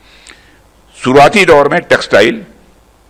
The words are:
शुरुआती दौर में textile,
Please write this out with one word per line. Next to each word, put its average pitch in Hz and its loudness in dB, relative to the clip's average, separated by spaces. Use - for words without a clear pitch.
शुरुआती 143 2
दौर 147 2
में 165 -4
textile, 110 -4